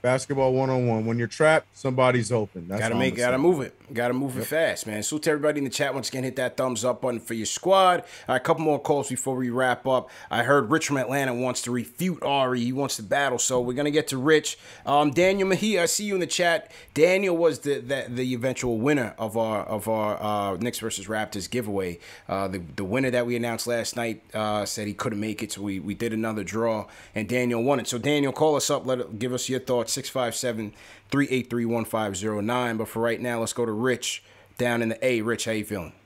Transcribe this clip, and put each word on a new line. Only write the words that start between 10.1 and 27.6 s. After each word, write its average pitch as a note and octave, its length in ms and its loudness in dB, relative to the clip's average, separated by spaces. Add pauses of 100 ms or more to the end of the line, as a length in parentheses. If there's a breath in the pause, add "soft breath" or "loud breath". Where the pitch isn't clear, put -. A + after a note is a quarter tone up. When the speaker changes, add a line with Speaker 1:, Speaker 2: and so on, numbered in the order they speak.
Speaker 2:
I A#2 140 2
heard C3 260 4
Rich D#3 180 2
from C#3+ 100 0
Atlanta C3 360 0
wants B2 280 -2
to A#2+ 100 -4
refute D#3 500 -4
Ari. C3 380 2
He A#2+ 120 0
wants C3+ 240 -2
to A2+ 60 -10
battle, C3+ 360 0
so B2+ 220 2
we're B2 120 -2
gonna D3 180 0
get D3 180 2
to C3+ 100 -4
Rich. D3+ 400 4 (260 loud breath)
Um, D3 260 4
Daniel F#3+ 380 4
Mejia, F#3+ 360 2
I - 20 2
see G3+ 180 -2
you G3+ 100 -2
in F#3 60 0
the E3 60 -2
chat. E3+ 440 0 (240 loud breath)
Daniel F3+ 420 6
was D#3+ 240 4
the, C#3 200 -2
the, B2+ 280 -4
the B2+ 260 -2
eventual B2 440 -2
winner B2+ 400 2
of G#2+ 180 -4
our, A2 260 0
of G#2 260 -4
our, G#2+ 340 0
uh, G2+ 360 0
Knicks A#2 200 -4
versus G#2+ 280 -8
Raptors G#2 440 -6
giveaway. G2 480 -4 (300 loud breath)
Uh, G2 180 -2
the, F#2+ 120 -6 (180)
the G2+ 80 -6
winner B2+ 260 0
that A#2+ 160 0
we A#2+ 80 -4
announced A#2 320 -4
last A#2 300 -4
night, A#2 260 -6 (120)
uh, G#2+ 320 -2
said G#2+ 200 -6
he G#2 80 -6
couldn't G#2+ 260 -4
make A2 220 -4
it, G#2 100 -8
so G2 100 -10
we, G2 180 -4
we F#2+ 140 -6
did A2+ 180 -2
another A2 320 -2
draw, G#2+ 420 -2 (280 loud breath)
and G#2+ 140 -2
Daniel A#2+ 340 2